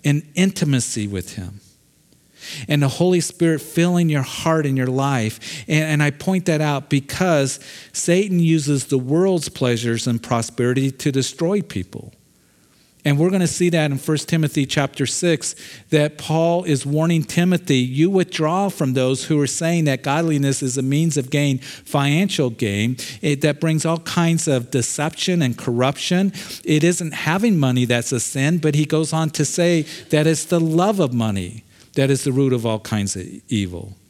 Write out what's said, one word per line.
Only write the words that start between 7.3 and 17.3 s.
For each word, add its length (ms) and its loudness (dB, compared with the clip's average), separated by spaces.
Satan 440 2
uses 480 2
the 120 0
world's 500 0
pleasures 580 -2
and 160 -2
prosperity 680 0
to 200 -2
destroy 520 -2
people. 500 -10
And 160 2
we're 120 2
gonna 160 2
see 240 0
that 200 0
in 60 -2
First 320 -2
Timothy 380 0
chapter 400 -2
six, 480 -2
that 300 2
Paul 460 0
is 200 -2
warning 380 2
Timothy, 560 2